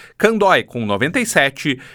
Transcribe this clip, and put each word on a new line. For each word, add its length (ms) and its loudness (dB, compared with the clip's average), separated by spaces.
Candói, 460 2
com 240 -8
noventa 340 -2
e 60 -2
sete, 520 -2